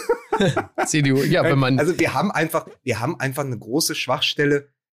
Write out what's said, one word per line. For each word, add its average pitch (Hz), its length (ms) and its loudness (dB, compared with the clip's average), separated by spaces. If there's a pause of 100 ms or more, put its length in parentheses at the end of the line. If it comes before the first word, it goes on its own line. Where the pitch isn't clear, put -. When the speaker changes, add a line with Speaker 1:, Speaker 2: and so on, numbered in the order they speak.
(380)
Speaker 1:
<laughs> - 480 -2
C 156 160 0
D 139 100 4
U, 135 100 4
ja, 165 220 2
wenn 143 140 4
man 131 200 2
Speaker 2:
Also 160 200 2
wir - 160 2
haben 156 180 0
einfach, 156 340 -2 (160)
wir 110 180 -4
haben 123 200 -4
einfach 135 240 -4
eine 123 140 -6
große 143 360 -2
Schwachstelle 143 760 0 (220)